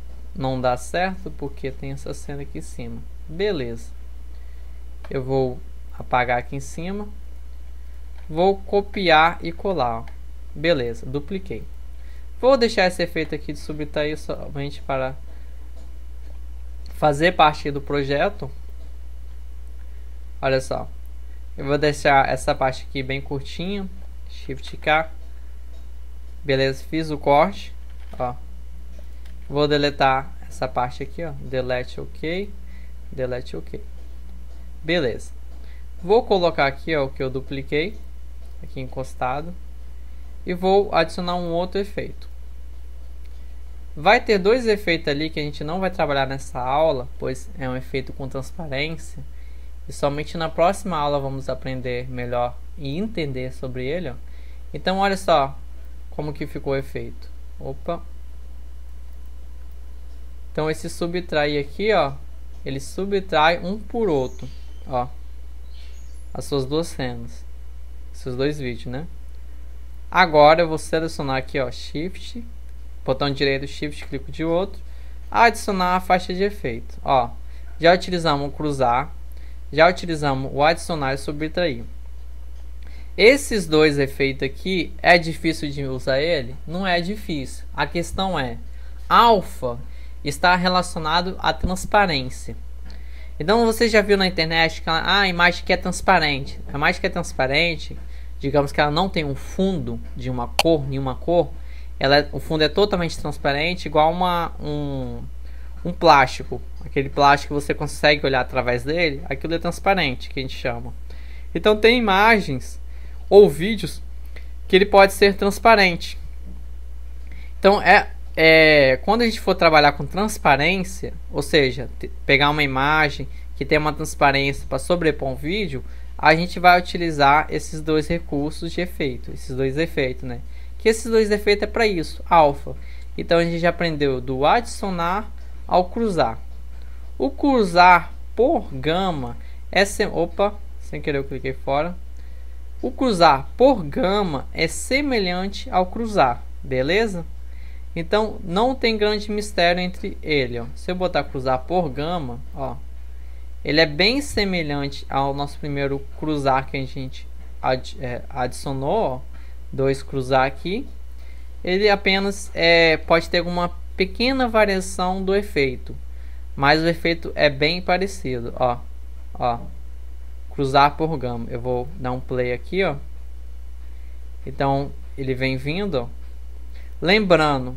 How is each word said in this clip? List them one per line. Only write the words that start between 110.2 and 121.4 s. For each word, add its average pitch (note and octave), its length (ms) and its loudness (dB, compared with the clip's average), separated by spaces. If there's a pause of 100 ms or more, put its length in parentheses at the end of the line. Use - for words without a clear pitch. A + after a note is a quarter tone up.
que - 100 -6
a C3+ 40 -2
gente C3 140 -6
chama. A#2 380 -4 (580)
Então G#3+ 240 4
tem A3+ 220 8
imagens G3+ 800 4 (480)
ou G3 200 12
vídeos E3+ 520 -2 (680)
que F#3+ 80 6
ele F#3+ 100 8
pode G3 280 10
ser G3+ 200 6
transparente. G3 840 4 (1400)
Então G3 240 8
é F3+ 280 8 (260)
É, D#3 680 10
quando A3 180 4
a - 40 4
gente A3+ 140 0
for F#3+ 140 4
trabalhar D#3 380 8
com D3 140 -4
transparência, F3 1080 2 (180)
ou D3 120 -2